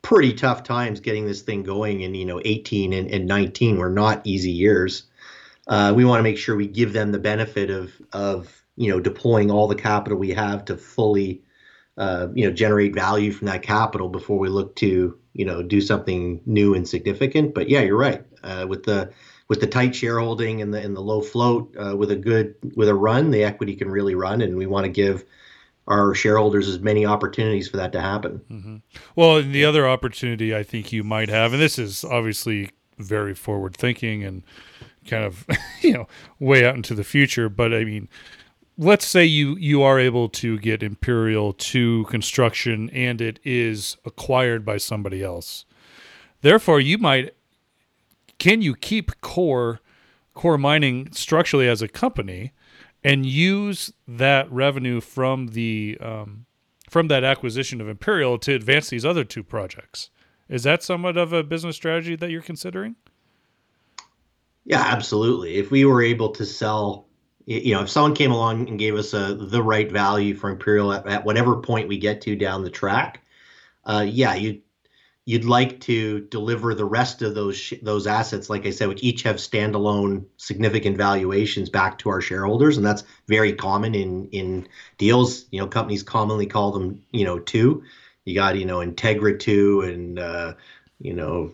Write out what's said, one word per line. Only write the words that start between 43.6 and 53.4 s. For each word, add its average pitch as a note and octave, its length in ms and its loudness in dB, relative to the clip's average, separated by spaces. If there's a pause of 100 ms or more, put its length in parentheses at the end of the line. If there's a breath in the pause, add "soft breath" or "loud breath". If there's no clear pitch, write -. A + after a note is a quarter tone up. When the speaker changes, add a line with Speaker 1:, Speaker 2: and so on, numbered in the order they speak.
Speaker 2:
acquired B2 580 -2
by G#2 140 -4
somebody G2 460 -6
else. F2 420 -10 (760 loud breath)
Therefore, D#3+ 380 6
you D#3 200 2
might, C3+ 340 0 (1040)
can A3 240 4
you D3 140 0
keep - 460 -4
Core, B2 580 0 (560 soft breath)
Core E3 240 2
Mining C#3 520 2
structurally D3+ 560 2
as A2+ 140 0
a A2 60 -6
company G#2 640 -6 (520 soft breath)
and C#3 220 2
use F#3 640 0 (160)